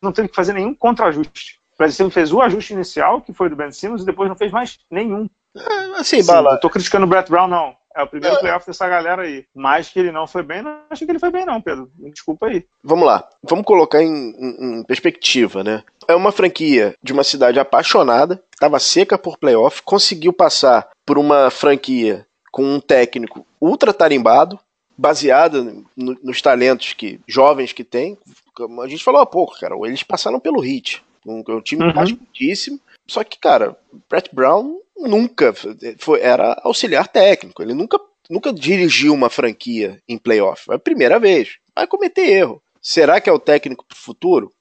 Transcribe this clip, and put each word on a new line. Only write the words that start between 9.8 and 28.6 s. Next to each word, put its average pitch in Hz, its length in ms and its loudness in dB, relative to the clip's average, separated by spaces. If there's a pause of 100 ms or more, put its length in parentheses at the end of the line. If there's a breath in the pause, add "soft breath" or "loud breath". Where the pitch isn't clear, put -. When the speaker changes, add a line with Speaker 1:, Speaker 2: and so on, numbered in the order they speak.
Speaker 1:
que - 100 -6
ele 180 120 0
não 156 140 -6
foi 180 160 -8
bem, 165 220 -10
não 302 160 -12 (100)
achei 311 160 -12
que 320 60 -6
ele 339 80 -4
foi 349 100 -2
bem, 359 160 -6
não, 285 160 -6
Pedro. 135 360 -10
Me 147 140 -20
desculpa - 360 -8
aí. 190 180 -4 (180)
Speaker 2:
Vamos 160 220 4
lá. 113 220 4 (160)
Vamos 165 220 -2
colocar 160 360 4
em, 160 80 2
em, 127 680 -8
em 117 40 -12
perspectiva, 120 800 -2
né? 107 200 -4 (240)
É 165 80 4
uma 190 160 2
franquia 156 720 2
de 127 100 -8
uma 139 100 2
cidade 131 360 2
apaixonada, 151 800 2 (140)
que - 80 -20
tava 147 200 2
seca 196 380 2
por 175 200 -8
playoff, 123 460 2
conseguiu 180 500 0
passar 139 560 2 (160)
por 143 140 2
uma 143 320 4
franquia 127 760 0 (260)
com 131 120 -4
um 139 160 -2
técnico 123 680 0 (160)
ultra 208 320 2
tarimbado, 147 680 2 (380)
baseado 139 880 0 (100)
no, 127 280 -8
nos 127 180 -8
talentos 127 520 2
que, - 340 -12
jovens 135 460 2
que 127 100 -16
tem. 160 340 -6 (380)
Como 117 260 -12